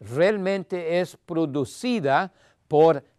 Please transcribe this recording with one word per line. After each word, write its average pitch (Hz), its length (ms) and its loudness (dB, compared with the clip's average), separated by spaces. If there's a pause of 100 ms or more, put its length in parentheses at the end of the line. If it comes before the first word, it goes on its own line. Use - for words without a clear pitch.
realmente 180 1000 -2
es - 160 -6
producida 160 1120 -2 (380)
por 156 340 4 (160)